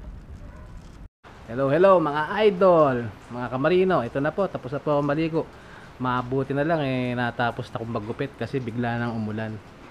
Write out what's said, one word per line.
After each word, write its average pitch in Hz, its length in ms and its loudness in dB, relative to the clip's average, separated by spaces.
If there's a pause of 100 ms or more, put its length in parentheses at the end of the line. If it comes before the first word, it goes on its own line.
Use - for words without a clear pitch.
(1500)
Hello, 135 240 2
hello, 185 240 8
mga 151 240 2 (240)
idol, 160 640 6 (240)
mga 123 160 -6
kamarino. 160 560 2
Ito 139 160 -2
na 151 80 0
po, 190 160 -2
tapos - 240 -10
na 143 80 -4
po 151 160 0
ako 143 80 2
maligo. 156 400 0 (560)
Mabuti 127 560 -2
na 143 80 0
lang, 156 240 0
eh, 127 320 -2
natapos 120 560 -2
na - 80 -6
akong 117 160 -4
maggupit 113 400 -6
kasi 131 240 -4
bigla 120 400 -4
nang 117 160 -4
umulan. 110 400 -6 (320)